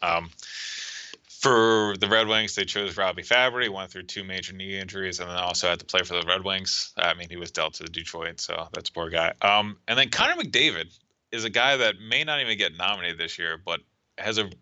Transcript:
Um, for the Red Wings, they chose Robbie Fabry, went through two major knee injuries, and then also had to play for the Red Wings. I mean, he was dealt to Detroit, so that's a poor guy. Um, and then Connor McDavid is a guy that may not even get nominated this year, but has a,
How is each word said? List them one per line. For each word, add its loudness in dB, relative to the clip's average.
Um, 0
for 4
the 2
Red 6
Wings, 0
they -2
chose -4
Robbie 0
Fabry, 2
went -8
through -12
two -10
major -8
knee -8
injuries, -6
and -6
then -4
also 0
had 0
to -16
play 2
for 0
the -2
Red 2
Wings. -2
I 4
mean, -8
he -12
was -8
dealt -2
to -12
Detroit, -8
so -6
that's -8
a -8
poor -6
guy. 2
Um, 4
and 2
then 4
Connor 2
McDavid 2
is -4
a -2
guy 4
that 2
may 0
not -2
even 0
get 0
nominated -2
this -6
year, -4
but -4
has -2
a, -2